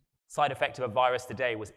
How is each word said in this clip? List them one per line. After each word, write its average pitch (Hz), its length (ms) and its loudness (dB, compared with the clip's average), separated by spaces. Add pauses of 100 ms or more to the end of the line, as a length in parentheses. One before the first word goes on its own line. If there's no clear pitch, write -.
(280)
side 143 240 0
effect 139 280 -2
of 127 60 0
a - 20 -2
virus 123 380 2
today 120 300 -2
was 107 220 -8